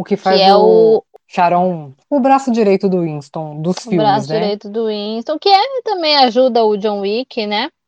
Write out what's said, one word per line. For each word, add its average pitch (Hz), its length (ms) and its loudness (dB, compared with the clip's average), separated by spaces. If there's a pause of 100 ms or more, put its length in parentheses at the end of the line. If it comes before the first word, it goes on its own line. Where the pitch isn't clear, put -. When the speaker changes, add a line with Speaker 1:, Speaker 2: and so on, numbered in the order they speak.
Speaker 1:
O 175 40 -8
que 196 120 -2
Speaker 2:
Que - 60 -12
Speaker 1:
faz 190 180 2
Speaker 2:
é 196 140 6
Speaker 1:
o 220 440 4
Speaker 2:
o - 60 -6 (220)
Speaker 1:
Sharon, 175 640 -2 (160)
o 285 120 0
braço 269 300 2
direito 202 380 0
do 185 140 0
Winston, 151 600 -8
dos 180 140 -2
Speaker 2:
o - 60 -12
Speaker 1:
filmes, 208 160 -2
Speaker 2:
braço 208 320 0
Speaker 1:
né? 214 100 -2
Speaker 2:
direito 208 280 -6
do 220 200 -6
Winston, 220 500 -6
que 403 100 -2
é, 466 360 2
também 330 320 -2
ajuda 247 480 2
o 214 120 2
John 202 260 -4
Wick, 214 440 -6
né? 214 220 -4 (200)